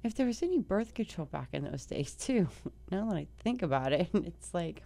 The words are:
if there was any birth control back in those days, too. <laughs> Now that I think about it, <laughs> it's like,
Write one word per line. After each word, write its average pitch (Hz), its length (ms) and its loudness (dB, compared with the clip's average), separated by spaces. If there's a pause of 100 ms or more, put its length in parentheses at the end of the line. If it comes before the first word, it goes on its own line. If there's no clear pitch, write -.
if 226 120 0
there 269 120 2
was 233 160 0
any 349 160 4
birth 220 360 0
control 170 320 -4
back - 260 -6
in 143 120 -2
those - 220 -6
days, - 280 -4
too. 220 380 4
<laughs> - 60 -16 (300)
Now 202 200 0
that 196 80 2
I 147 100 -2 (140)
think 240 220 0
about 135 300 2
it, 170 180 4
<laughs> - 40 2
it's - 400 -2
like, 170 320 -2